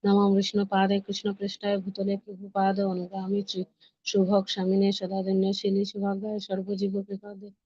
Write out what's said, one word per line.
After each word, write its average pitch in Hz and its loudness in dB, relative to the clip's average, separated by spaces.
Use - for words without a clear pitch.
नमो 202 6
विष्णुपादे 196 2
कृष्णपृष्ठाय 202 -4
भूतले 196 -2
प्रभुपाद 196 -2
अनुगामी 190 -2
च-, 185 -6
शुभ 190 4
क्षमिने 196 2
सदा 190 -4
धन्य 190 2
शीले 196 0
शुभागाय 202 -4
सर्वजीव 196 -4
कृपादे 202 -12